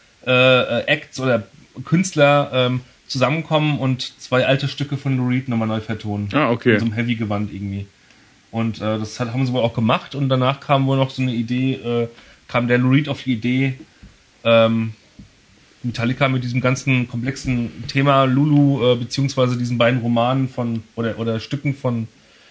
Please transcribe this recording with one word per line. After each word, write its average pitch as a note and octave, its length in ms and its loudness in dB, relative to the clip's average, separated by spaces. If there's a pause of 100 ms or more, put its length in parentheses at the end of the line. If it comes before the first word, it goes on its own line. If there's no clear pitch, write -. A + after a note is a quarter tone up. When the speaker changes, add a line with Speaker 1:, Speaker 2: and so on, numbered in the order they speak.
(260)
Speaker 1:
äh, B2+ 60 0
äh, B2+ 560 4
Acts - 320 -4
oder A#2+ 280 0 (380)
Künstler, C#3+ 680 2
ähm, B2+ 280 0 (260)
zusammenkommen D3+ 720 0
und C3 420 -4
zwei B2 280 0
alte C3+ 200 0
Stücke C#3 300 -6
von C3+ 180 -2
Lou B2+ 140 -2
Reed C3 180 -2
nochmal A2+ 200 -2
neu A2 120 -2
vertonen. G#2 540 -6
Speaker 2:
Ah, C#3 160 2
okay. A#2 240 2
Speaker 1:
In G#2 60 4
so A2+ 60 -2
einem A2+ 100 -2
Heavy-Gewand A2 580 -4
irgendwie. G2 320 -8 (640)
Und, A2+ 280 -4
äh, A2 200 -4
das G#2+ 220 -8
hat, A#2 140 -6
haben C3 120 0
sie B2 80 -2
wohl B2 80 0
auch A2+ 140 0
gemacht B2 400 -2
und C#3 140 -2
danach C3 320 0
kam C3+ 260 2
wohl C3+ 100 2
noch C3+ 140 0
so - 100 -6
eine B2+ 120 -2
Idee, B2 400 -2
äh, A#2+ 340 -4 (400)
kam B2 220 0
der B2 80 4
Lou B2+ 140 2
Reed C#3+ 180 4
auf C3+ 140 -6
die C3 100 0
Idee, B2+ 400 0 (720)
ähm, A2+ 480 4 (920)
Metallica B2 460 -2
mit C3 140 -2
diesem A#2+ 180 -4
ganzen B2+ 460 0
komplexen A#2+ 640 -4 (180)
Thema C#3 360 4
Lulu, C#3 720 4
äh, - 20 -2
beziehungsweise B2 640 0
diesen B2 200 -2
beiden A#2+ 220 4
Romanen A#2+ 500 0
von, A#2 340 -6 (120)
oder, A2+ 240 -4
oder A2+ 200 -2
Stücken C#3 360 -4
von A#2 320 -4 (440)